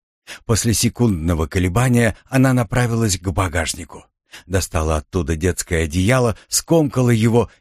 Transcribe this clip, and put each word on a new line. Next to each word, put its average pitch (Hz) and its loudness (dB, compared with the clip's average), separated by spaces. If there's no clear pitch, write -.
После 117 0
секундного 87 0
колебания 117 0
она 131 2
направилась 113 0
к 90 -8
багажнику. 87 -4
Достала 80 -2
оттуда 80 -4
детское 82 -2
одеяло, 101 0
скомкала 135 0
его 113 2